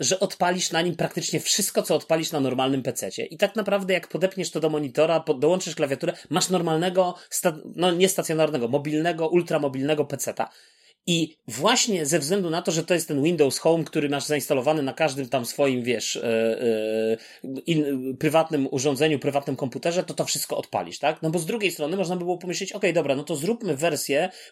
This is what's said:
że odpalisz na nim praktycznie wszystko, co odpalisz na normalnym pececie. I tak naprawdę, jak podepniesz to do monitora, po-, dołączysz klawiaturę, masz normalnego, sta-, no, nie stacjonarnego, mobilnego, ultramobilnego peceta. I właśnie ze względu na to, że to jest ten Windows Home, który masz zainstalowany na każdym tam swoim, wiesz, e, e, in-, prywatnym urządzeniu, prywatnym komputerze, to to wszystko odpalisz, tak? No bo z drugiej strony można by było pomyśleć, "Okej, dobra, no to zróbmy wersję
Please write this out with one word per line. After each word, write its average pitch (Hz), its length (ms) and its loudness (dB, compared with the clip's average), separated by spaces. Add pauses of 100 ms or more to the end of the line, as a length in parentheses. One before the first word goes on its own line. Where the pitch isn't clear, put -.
że 175 200 0
odpalisz 185 520 0
na 165 100 2
nim 175 140 0
praktycznie 160 440 -2
wszystko, - 420 0
co 180 120 0
odpalisz 160 380 0
na 151 80 0
normalnym 131 420 0
pececie. 113 440 -6
I 160 100 -14
tak 196 200 0
naprawdę, 196 380 0
jak 170 140 -2
podepniesz 180 420 -2
to 160 100 -4
do 156 100 2
monitora, 151 500 2
po-, 156 140 -2
dołączysz 156 400 2
klawiaturę, 151 380 -2 (180)
masz 151 200 0
normalnego, 180 640 2 (160)
sta-, 160 280 0 (180)
no, 175 160 4
nie 180 160 4
stacjonarnego, 156 600 0
mobilnego, 156 600 0
ultramobilnego 151 760 2
peceta. - 440 -4 (580)
I 165 300 0 (120)
właśnie 170 580 0
ze 156 120 2
względu 170 320 0
na 170 120 -2
to, 180 100 0
że 160 120 0
to 185 100 2
jest 165 140 0
ten 139 140 0
Windows 151 360 4
Home, 165 260 2
który 147 240 -2
masz 139 160 -2
zainstalowany 147 580 0
na 135 100 -4
każdym 139 360 -2
tam 120 180 0
swoim, 131 360 2
wiesz, 117 340 -2
e, - 80 -4
e, 110 920 2 (500)
in-, 139 500 0
prywatnym 151 540 2
urządzeniu, 143 480 2
prywatnym 139 380 -2
komputerze, 156 480 -2
to 156 100 -10
to 147 100 -2
wszystko - 320 -4
odpalisz, 90 420 -4
tak? 156 240 0
No 160 80 0
bo 170 80 0
z 160 80 -4
drugiej 208 240 0
strony 160 260 -2
można 180 200 -2
by 175 80 -4
było 175 140 -2
pomyśleć, 180 340 -6
"Okej, 196 200 0
dobra, 143 240 2
no 147 80 -4
to 165 120 -4
zróbmy 180 400 -2
wersję 151 540 0 (220)